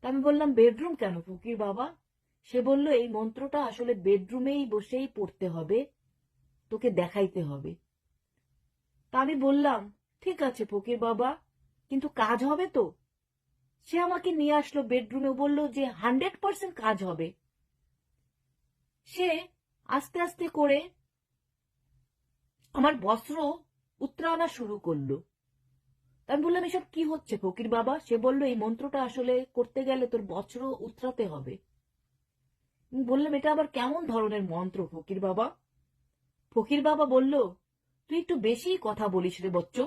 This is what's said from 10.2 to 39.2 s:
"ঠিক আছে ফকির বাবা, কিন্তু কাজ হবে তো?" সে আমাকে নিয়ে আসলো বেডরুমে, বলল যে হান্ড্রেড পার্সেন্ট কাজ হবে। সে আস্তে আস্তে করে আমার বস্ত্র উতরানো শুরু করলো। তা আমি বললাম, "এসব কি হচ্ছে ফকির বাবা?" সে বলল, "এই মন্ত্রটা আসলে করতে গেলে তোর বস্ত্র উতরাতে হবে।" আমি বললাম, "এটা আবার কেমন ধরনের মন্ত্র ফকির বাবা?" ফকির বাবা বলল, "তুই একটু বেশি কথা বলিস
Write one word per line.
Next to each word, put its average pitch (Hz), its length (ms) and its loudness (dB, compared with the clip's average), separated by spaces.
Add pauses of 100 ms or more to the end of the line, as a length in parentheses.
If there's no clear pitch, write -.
"ঠিক 370 160 -4 (100)
আছে 254 220 -4
ফকির 208 360 -2
বাবা, 226 220 2 (640)
কিন্তু 269 180 -2 (120)
কাজ 220 180 2 (120)
হবে 320 160 2 (100)
তো?" 208 80 4 (1040)
সে 330 80 -2 (100)
আমাকে 359 240 0 (100)
নিয়ে 294 220 4
আসলো 294 180 -4 (100)
বেডরুমে, 254 420 0 (100)
বলল 285 160 2 (180)
যে 277 80 0 (160)
হান্ড্রেড 262 420 0
পার্সেন্ট 392 400 -2
কাজ 220 140 2 (120)
হবে। 165 200 -4 (1800)
সে 359 200 -2 (600)
আস্তে 285 380 -4
আস্তে 349 200 -6 (120)
করে 285 200 6 (2000)
আমার 285 200 4 (120)
বস্ত্র 226 300 0 (640)
উতরানো 330 460 -2 (100)
শুরু 208 200 -6 (100)
করলো। 143 300 -2 (1080)
তা - 100 -8
আমি 294 120 2
বললাম, 349 220 2
"এসব 359 160 -2 (100)
কি 320 160 -2
হচ্ছে 311 320 -6
ফকির 196 340 -4
বাবা?" 226 180 2 (120)
সে 233 80 0 (120)
বলল, 262 140 4 (100)
"এই 240 140 -2
মন্ত্রটা 247 340 -4 (100)
আসলে 247 260 0 (220)
করতে 247 320 -2
গেলে 262 240 0
তোর 226 100 0 (100)
বস্ত্র 202 280 -8 (260)
উতরাতে 247 460 -4
হবে।" 135 220 -10 (1400)
আমি 254 100 -2 (100)
বললাম, 285 260 2
"এটা 294 160 2
আবার 302 220 2
কেমন 262 240 -2 (120)
ধরনের 214 400 0
মন্ত্র 180 280 -4 (120)
ফকির 170 340 -8
বাবা?" 196 200 0 (1120)
ফকির 233 320 2
বাবা 302 160 4 (100)
বলল, 269 200 6 (760)
"তুই 320 120 0
একটু 349 120 -2 (140)
বেশি 233 220 0 (160)
কথা 214 280 -2
বলিস 180 300 0